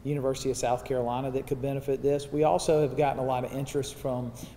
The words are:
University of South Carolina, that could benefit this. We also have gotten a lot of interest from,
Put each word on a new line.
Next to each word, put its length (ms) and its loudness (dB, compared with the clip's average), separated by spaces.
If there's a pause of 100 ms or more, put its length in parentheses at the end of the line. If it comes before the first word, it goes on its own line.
University 480 0
of 60 0
South 260 2
Carolina, 480 0
that 160 -2
could 140 -2
benefit 400 -2
this. 280 2
We 140 2
also 380 4
have 160 0
gotten 220 2
a 60 0
lot 200 0
of 80 -8
interest 420 -4
from, 380 -4 (240)